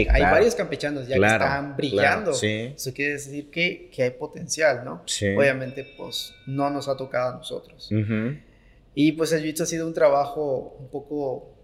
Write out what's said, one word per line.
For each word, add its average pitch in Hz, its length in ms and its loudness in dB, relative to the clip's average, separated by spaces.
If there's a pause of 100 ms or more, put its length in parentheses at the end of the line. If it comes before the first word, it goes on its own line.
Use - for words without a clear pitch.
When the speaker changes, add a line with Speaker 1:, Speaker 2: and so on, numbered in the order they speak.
(120)
Speaker 1:
hay - 100 6
Speaker 2:
claro. 90 160 6
Speaker 1:
varios 226 180 4
campechanos 147 540 -4
ya 131 80 0
Speaker 2:
Claro, 110 280 6
Speaker 1:
que 135 60 2
están 143 260 -4
brillando. 147 540 4
Speaker 2:
claro, 139 40 0
sí. 110 420 -2
Speaker 1:
Eso 127 160 -8
quiere 147 220 -2
decir 139 360 -10
que, - 420 -4
que 131 120 -2
hay 127 60 2
potencial, 151 760 -2
¿no? 160 220 -10
Speaker 2:
Sí. - 280 -2
Speaker 1:
Obviamente, 131 500 0 (120)
pues, - 360 -10 (140)
no 139 240 -2
nos 139 180 -6
ha 135 80 -4
tocado 123 380 -4
a 123 40 -12
nosotros. - 520 -14
Speaker 2:
Ujú. 110 460 -2 (580)
Speaker 1:
Y, 147 180 4
pues, 156 200 -2
el 156 100 2
jiu-jitsu 156 200 -4
ha 160 40 -2
sido 165 200 -4
un 165 80 -6
trabajo 143 840 2
un 131 100 -16
poco 143 760 -8